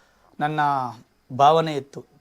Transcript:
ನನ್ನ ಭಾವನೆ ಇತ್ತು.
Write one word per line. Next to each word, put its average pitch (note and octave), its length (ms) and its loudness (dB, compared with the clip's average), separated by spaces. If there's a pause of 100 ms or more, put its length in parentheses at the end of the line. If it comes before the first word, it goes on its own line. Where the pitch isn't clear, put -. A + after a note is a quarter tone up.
(400)
ನನ್ನ D3 200 -4 (800)
ಭಾವನೆ D#3 380 4
ಇತ್ತು. C3+ 300 -10 (160)